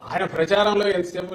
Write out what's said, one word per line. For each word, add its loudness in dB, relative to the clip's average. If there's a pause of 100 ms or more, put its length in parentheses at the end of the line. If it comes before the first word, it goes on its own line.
ఆయన -2 (100)
ప్రచారంలో 2 (120)
ఎంతసేపు -6